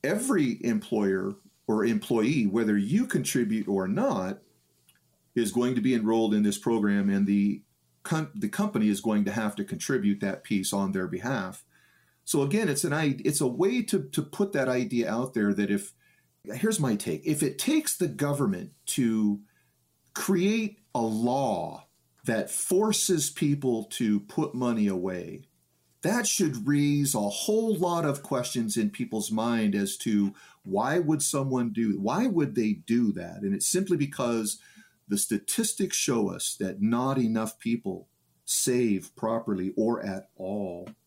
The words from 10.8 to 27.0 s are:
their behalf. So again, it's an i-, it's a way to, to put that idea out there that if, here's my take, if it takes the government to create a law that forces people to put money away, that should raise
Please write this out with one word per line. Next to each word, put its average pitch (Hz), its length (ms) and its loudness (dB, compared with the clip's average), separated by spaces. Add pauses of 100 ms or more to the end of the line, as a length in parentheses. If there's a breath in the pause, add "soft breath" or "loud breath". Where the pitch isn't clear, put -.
their 92 140 -2
behalf. 92 580 -6 (600 soft breath)
So 143 180 0
again, 202 260 2
it's 143 160 0
an 151 80 0
i-, 147 320 0
it's 143 160 0
a 147 60 2
way 202 360 0
to, 202 200 0
to 151 200 -4
put 196 300 -4
that 131 160 0
idea 120 420 0
out 120 220 -2
there 101 220 2
that 101 160 0
if, 101 240 -2 (500 soft breath)
here's 165 360 -2
my 127 140 2
take, 101 300 -4
if 151 180 0
it 139 160 -2
takes 302 380 0
the 269 120 0
government 123 640 -2 (140)
to 110 540 2 (720 soft breath)
create 202 680 0 (140)
a 123 60 -2
law 113 840 0 (380)
that 110 260 -2
forces 190 800 2
people 135 540 0
to 104 360 2
put - 340 -4
money 120 340 2
away, 90 560 -4 (580)
that 220 240 0
should 127 400 0
raise 143 480 2